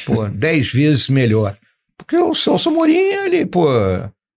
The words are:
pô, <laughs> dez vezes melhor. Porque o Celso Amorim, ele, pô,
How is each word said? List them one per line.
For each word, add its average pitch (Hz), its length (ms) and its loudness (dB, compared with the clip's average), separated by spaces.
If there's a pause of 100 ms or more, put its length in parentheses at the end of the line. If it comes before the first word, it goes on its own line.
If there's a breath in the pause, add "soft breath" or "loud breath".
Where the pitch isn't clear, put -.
pô, 107 240 -2
<laughs> - 0 -
dez 131 420 -2
vezes 143 380 2
melhor. 110 480 0 (400)
Porque - 180 -6
o 339 200 0
Celso - 340 0
Amorim, 320 240 2
ele, 381 540 0
pô, 170 180 0 (720)